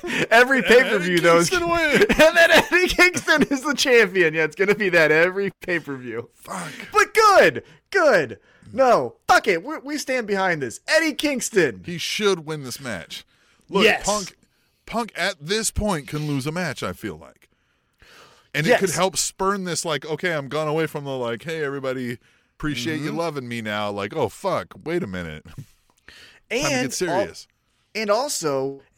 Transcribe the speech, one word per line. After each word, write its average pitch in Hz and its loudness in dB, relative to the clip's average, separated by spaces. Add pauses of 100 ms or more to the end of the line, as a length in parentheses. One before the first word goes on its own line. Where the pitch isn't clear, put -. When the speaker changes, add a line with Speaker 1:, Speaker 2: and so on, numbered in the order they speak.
Speaker 1:
it. - -4
Speaker 2:
<laughs> - -10
every 247 6
Speaker 1:
And 175 0
Speaker 2:
pay-per-view, 202 4
Speaker 1:
Eddie 165 2
Speaker 2:
those 170 6
Speaker 1:
Kingston 339 -2
win. 320 2
Speaker 2:
<laughs> 214 4
and 320 4
then 330 6
Eddie 339 4
Kingston 349 2
is 269 -2
the 294 -2
champion. 190 4
Yeah, 160 0
it's 151 -4
gonna 190 2
be 196 0
that 160 4
every 180 2 (120)
pay-per-view. 131 -6
Speaker 1:
Fuck. 175 -12 (200)
Speaker 2:
But 403 2
good, 320 6 (260)
good. 202 2 (320)
No, 208 2 (140)
fuck 339 4
it. 170 0
We, 294 -8
we 285 -8
stand 254 -4
behind 190 0
this. 175 -8
Eddie 311 2
Kingston. 185 -2
Speaker 1:
He 175 -8
should 190 -2
win 151 -8
this 123 -12
match. 107 -10 (460)
Look, 196 2
Speaker 2:
Yes. 202 0
Speaker 1:
Punk, 202 -4 (480)
Punk - -8
at 180 -4
this 202 -4
point 185 -2
can 151 -6
lose 143 -2
a 156 -4
match, 160 -6
I 95 -4
feel 90 -12
like. 73 -20 (1040)
And 151 -2
it 220 6
could 190 0
Speaker 2:
Yes. 135 -4
Speaker 1:
help 180 0
spurn 190 -4
this, 170 -6
like, 151 -4
"Okay, 165 -4
I'm 139 -6
gone 151 -4
away 156 0
from 147 -10
the, 135 -6
like, 117 -6
hey, 160 -6
everybody, 131 -6 (360)
appreciate 151 -6
you 147 -6
Speaker 2:
Mm-hmm. 151 -6
Speaker 1:
loving 147 -6
me 120 -8
now." 104 -4
Like, 101 -6
"Oh, 131 -2
fuck, 135 -6 (100)
wait 165 -4
a 123 -8
minute. 85 -10
<laughs> - -20
Time - - (920)
to 214 -4
Speaker 2:
And 269 -2
Speaker 1:
get - -12
serious." 180 -4 (480)
Speaker 2:
al-, 220 -6
and 208 0
also, 143 -2 (180)